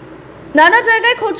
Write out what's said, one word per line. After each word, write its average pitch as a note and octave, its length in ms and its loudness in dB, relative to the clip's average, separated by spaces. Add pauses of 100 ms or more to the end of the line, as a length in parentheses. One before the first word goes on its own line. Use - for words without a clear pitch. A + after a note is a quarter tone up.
(560)
নানা E4+ 260 4
জায়গায় A4+ 380 -2
খোঁজ G#4+ 200 -6